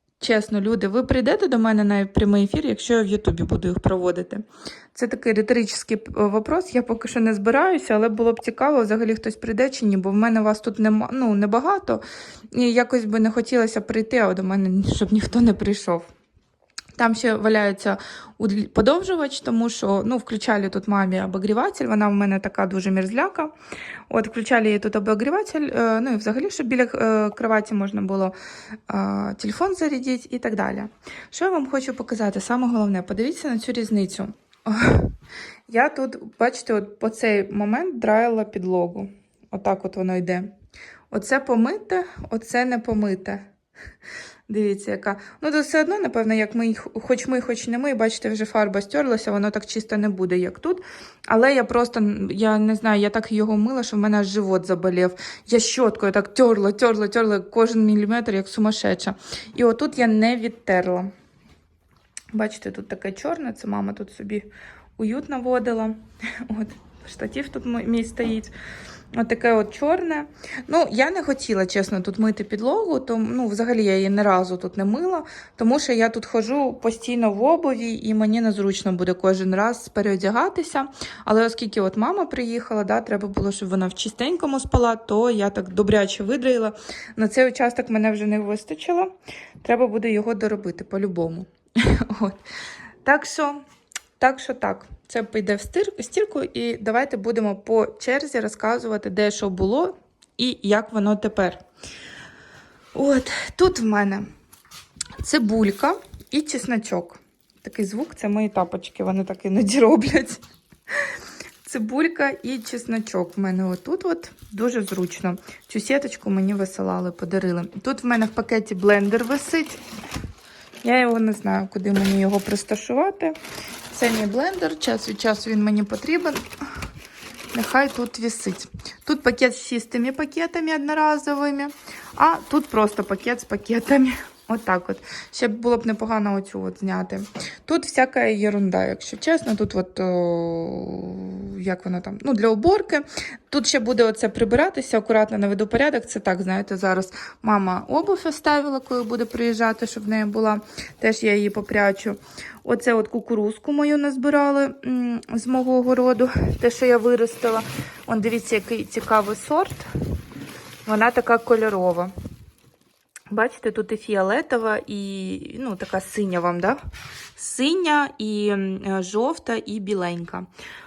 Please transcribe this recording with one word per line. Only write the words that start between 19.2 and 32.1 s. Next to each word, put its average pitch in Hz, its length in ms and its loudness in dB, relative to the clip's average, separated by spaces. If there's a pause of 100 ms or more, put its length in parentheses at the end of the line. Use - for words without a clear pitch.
тому 233 280 0
що, 202 380 0
ну, 247 100 0
включали 208 520 0
тут 196 200 -4
мамі 190 340 2
обогріватель, 208 640 0
вона 214 220 2
в 202 40 2
мене 202 260 2
така 196 280 -2
дуже 190 240 -2
мерзляка. 240 600 0 (580)
От, 220 200 0
включали 220 420 2
їй 208 80 2
тут 208 180 -2
обогріватель, 277 800 0
е, 226 260 2
ну, 254 120 -2
і 220 40 0
взагалі, 220 340 -2
щоб 285 160 -6
біля, 247 160 2
е, 220 480 2
кроваті 220 440 -2
можна 196 280 -2
було, 190 300 0 (400)
е, 202 640 -4
телефон 349 360 -2
зарядити 262 560 -2
і 247 80 -6
так 233 160 -2
далі. 202 280 -2 (480)
Що - 140 -4
я 381 60 2
вам 285 200 0
хочу 262 240 -2
показати? 214 460 -4